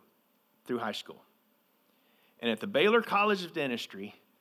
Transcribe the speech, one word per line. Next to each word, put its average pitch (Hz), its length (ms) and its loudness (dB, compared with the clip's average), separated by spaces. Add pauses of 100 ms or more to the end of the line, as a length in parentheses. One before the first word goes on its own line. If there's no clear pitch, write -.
(640)
through 123 140 -2
high 110 140 -4
school. - 300 -12 (1200)
And 117 100 0
at 110 100 -2
the 110 60 -6
Baylor 196 360 4
College 202 420 2
of 165 80 -12
Dentistry 117 640 -6 (260)